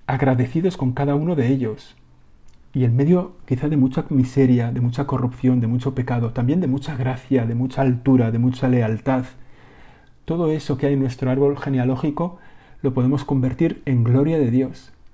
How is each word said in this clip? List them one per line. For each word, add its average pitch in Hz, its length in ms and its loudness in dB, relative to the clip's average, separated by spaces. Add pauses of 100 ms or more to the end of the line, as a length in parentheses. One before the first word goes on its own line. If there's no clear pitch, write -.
agradecidos 135 680 0
con 127 160 -2
cada 139 240 0
uno 160 200 0
de 131 120 2
ellos. 123 480 -2 (800)
Y 127 100 0
en 120 120 2
medio 165 500 2
quizá 147 240 -2
de 156 80 0
mucha 131 320 2
miseria, 127 600 2
de 123 100 -4
mucha 120 240 -2
corrupción, 127 560 0
de 117 60 0
mucho 123 280 -2
pecado, 120 360 -2
también 131 280 0
de 170 80 0
mucha 139 300 -4
gracia, 123 480 0
de 117 100 -2
mucha 131 260 -2
altura, 123 500 2
de 117 80 -2
mucha 123 280 0
lealtad, 123 580 0 (1000)
todo 165 260 -2
eso 147 260 -4
que 143 100 -2
hay 143 60 2
en 139 60 2
nuestro 127 320 -2
árbol 143 260 2
genealógico 139 840 -2 (420)
lo 135 120 -2
podemos 131 300 2
convertir 135 640 -2
en 123 180 2
gloria 139 340 2
de 127 140 2
Dios. 131 400 -2 (220)